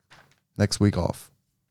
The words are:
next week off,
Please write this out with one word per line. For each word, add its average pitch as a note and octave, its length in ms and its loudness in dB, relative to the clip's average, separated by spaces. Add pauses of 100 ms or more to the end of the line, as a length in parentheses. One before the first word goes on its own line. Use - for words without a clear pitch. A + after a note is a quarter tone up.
(580)
next G2+ 220 0
week G#2 180 4
off, - 340 -6 (400)